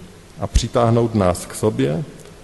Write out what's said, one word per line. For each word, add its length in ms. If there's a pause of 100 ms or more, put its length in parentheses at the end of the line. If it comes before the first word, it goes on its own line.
(400)
a 80
přitáhnout 680
nás 300
k 100
sobě, 480 (400)